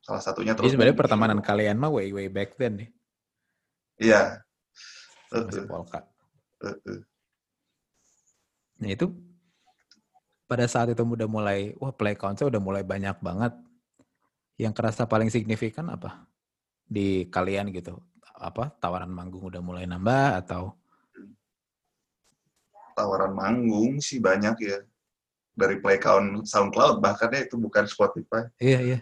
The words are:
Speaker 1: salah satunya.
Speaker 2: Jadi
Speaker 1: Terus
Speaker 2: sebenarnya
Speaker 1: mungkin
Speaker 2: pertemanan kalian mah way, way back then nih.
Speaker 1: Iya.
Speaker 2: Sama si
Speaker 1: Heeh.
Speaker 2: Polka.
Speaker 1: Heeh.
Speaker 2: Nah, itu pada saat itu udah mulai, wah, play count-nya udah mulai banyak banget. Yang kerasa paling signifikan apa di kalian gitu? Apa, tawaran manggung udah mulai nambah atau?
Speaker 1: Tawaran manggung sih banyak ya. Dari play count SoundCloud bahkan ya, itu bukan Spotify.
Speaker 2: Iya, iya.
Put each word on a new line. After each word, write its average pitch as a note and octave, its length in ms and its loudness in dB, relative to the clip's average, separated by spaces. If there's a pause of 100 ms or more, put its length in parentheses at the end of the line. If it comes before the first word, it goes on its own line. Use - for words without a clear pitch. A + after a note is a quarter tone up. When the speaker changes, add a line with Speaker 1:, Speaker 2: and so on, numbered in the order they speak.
Speaker 1:
salah G#2 200 -8
satunya. G#2 320 -2
Speaker 2:
Jadi A2+ 80 -2
Speaker 1:
Terus C3 160 4
Speaker 2:
sebenarnya A#2+ 160 6
Speaker 1:
mungkin - 80 0
Speaker 2:
pertemanan A2 400 4
kalian G#2 360 0
mah D3 120 0
way, G2 240 -2
way G2 160 -6
back G2 240 -4
then A#2 240 -4
nih. A2+ 120 -12 (1080)
Speaker 1:
Iya. G#2 480 4 (800)
Speaker 2:
Sama - 240 -4
si G2 80 -8
Speaker 1:
Heeh. G2 80 -8
Speaker 2:
Polka. E2+ 340 -10 (600)
Speaker 1:
Heeh. G2+ 380 -12 (1800)
Speaker 2:
Nah, G#2 160 -8
itu B2 140 -2 (1400)
pada A#2+ 220 0
saat A#2+ 240 0
itu A#2 100 -2
udah A#2 240 -2
mulai, G#2 540 -2
wah, C3+ 100 -8
play G#2 240 -2
count-nya G2+ 320 -4
udah A#2 160 0
mulai G2 220 -4
banyak G2 340 -4
banget. G2 380 -4 (1000)
Yang A2 200 -4
kerasa A2+ 320 0
paling A2 240 2
signifikan A2 580 -4
apa - 380 -12 (580)
di G2 420 0
kalian G2 440 -2
gitu? F2+ 260 -12 (380)
Apa, A2 320 -8 (100)
tawaran F2+ 320 -6
manggung F#2 380 -12
udah F2+ 160 -12
mulai F2+ 240 -10
nambah G2 560 2
atau? F#2 320 -8 (2250)
Speaker 1:
Tawaran F#2+ 400 0
manggung A2+ 640 2
sih C#3 240 -6
banyak G2+ 360 4
ya. G2+ 180 -4 (800)
Dari F#2+ 240 2
play G2 160 4
count G2 480 4
SoundCloud G#2+ 560 4
bahkan G2+ 320 2
ya, C3+ 160 -2
itu - 80 -8
bukan G#2 320 2
Spotify. A2 560 0 (160)
Speaker 2:
Iya, B2+ 240 4
iya. B2 180 0